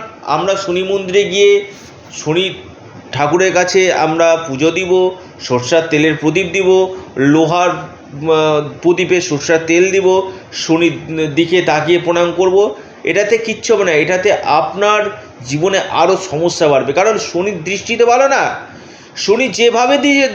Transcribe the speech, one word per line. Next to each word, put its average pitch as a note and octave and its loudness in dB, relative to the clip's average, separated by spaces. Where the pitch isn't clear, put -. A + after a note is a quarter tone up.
আমরা F3+ -2
শনি F3 -4
মন্দিরে G3 0
গিয়ে G3+ 4
শনি E3 -2
ঠাকুরের E3 0
কাছে F3+ 2
আমরা E3 2
পুজো C3+ -2
দিব, F#3 0
সরষার B2+ 0
তেলের D3+ 2
প্রদীপ D#3+ 0
দিব, F#3 2
লোহার, D#3+ 2
আহ, D#3 -2
প্রদীপে F3 2
সরষার D#3+ 0
তেল F3 2
দিব, F#3+ 2
শনির E3 0
দিকে E3+ 2
তাকিয়ে D#3+ 2
প্রণাম E3+ 0
করব। F#3+ 2
এটাতে G3+ 0
কিচ্ছু A3 -2
হবে G3 2
না, F3 0
এটাতে F3+ 2
আপনার G3+ 0
জীবনে F3 0
আরও F3 2
সমস্যা E3 0
বাড়বে, C3+ 2
কারণ G#3 2
শনির F3+ -4
দৃষ্টি G3 -6
তো A#3 4
ভালো B3+ 4
না। F3+ 0
শনি A#3 0
যেভাবে A#3+ 2
দি-, C#4 2